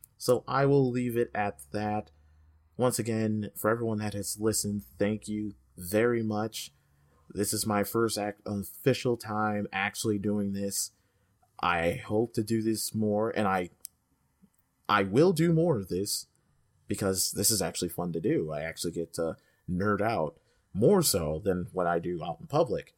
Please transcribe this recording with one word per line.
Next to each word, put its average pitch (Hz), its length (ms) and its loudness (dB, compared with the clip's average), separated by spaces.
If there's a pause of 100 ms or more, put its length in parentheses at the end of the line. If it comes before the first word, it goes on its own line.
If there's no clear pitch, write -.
(180)
So - 280 2
I 139 200 0
will 139 240 4
leave 123 260 -2
it 120 180 0
at 104 260 -2 (120)
that. 104 380 -2 (680)
Once 123 220 2
again, 110 560 -2
for 107 160 0
everyone 113 280 0
that 107 140 -4
has 101 260 -6
listened, 104 440 0 (160)
thank 104 300 -2
you 107 260 -6 (240)
very 110 440 2
much. 107 500 -4 (600)
This 101 200 0
is 104 120 0
my 104 200 2
first 113 340 0
act-, 104 260 -4
official 117 720 0
time 107 560 -2
actually 104 460 -2
doing 101 340 0
this. 98 380 -4 (680)
I 87 440 0
hope 110 300 0
to 113 80 0
do 113 180 0
this 110 340 -2
more, 107 360 0
and 104 180 0
I, 92 220 0 (1160)
I 101 160 4
will 135 280 6
do 170 200 4
more 160 260 4
of 95 100 -6
this 92 380 -2 (600)
because 95 460 0
this 101 180 2
is 98 120 2
actually 87 260 -2
fun 87 240 -4
to 82 80 -2
do. 104 320 0
I 76 100 -6
actually 82 300 -6
get 82 220 -6
to 82 220 -2 (340)
nerd 98 320 0
out 82 340 -2 (380)
more 160 280 6
so 78 400 0
than 90 300 0
what 90 140 0
I 85 120 2
do 87 240 -4
out 85 180 -8
in 82 60 -16
public 107 520 -2